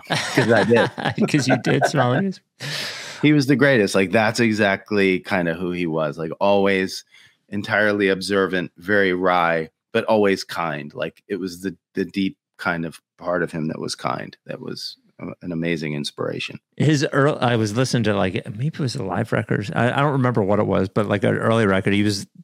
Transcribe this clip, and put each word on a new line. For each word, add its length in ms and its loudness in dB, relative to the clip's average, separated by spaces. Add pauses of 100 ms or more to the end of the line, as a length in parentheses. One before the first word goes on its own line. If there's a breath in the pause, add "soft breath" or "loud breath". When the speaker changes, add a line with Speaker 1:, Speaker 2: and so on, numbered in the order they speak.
Speaker 1:
'Cause 440 0
I 120 4
did. 320 4
Speaker 2:
<laughs> 320 -2
'Cause 200 0
you 100 2
did 280 0
smell 240 2
like 140 0
his 160 -6 (840 loud breath)
Speaker 1:
He 100 6
was 160 4
the 80 4
greatest. 400 4
Like, 160 2
that's 280 2
exactly 800 2
kind 280 0
of 100 0
who 140 -4
he 140 -2
was. 300 -2
Like, 140 -8 (100)
always 640 2 (440 soft breath)
entirely 600 0
observant, 680 0
very 360 2
wry, 580 0 (220)
but 120 0
always 400 2
kind. 500 -8
Like, 340 -8
it 80 -6
was 260 -8
the, 140 -6 (180)
the 100 -2
deep 340 -4 (200)
kind 280 -4
of 140 -12 (180)
part 240 -2
of 100 -4
him 160 -4
that 120 -6
was 160 -8
kind. 400 -8 (100)
That 140 -12
was 360 -12 (220)
a, 80 -14 (160)
an 100 -10
amazing 420 -2
inspiration. 640 -8 (180)
Speaker 2:
His 360 2
earl-, 280 2
I 160 2
was 180 0
listening 300 0
to, 100 2
like, 200 0 (200)
maybe 120 -4
it 120 -6
was 180 -4
a 60 -6
live 300 -4
record. 420 -2
I, 180 0
I 100 -2
don't 100 0
remember 300 2
what 160 2
it 80 2
was, 240 0
but, 180 0
like, 160 0
an 140 2
early 280 2
record. 280 2
He 80 2
was 240 -2 (180)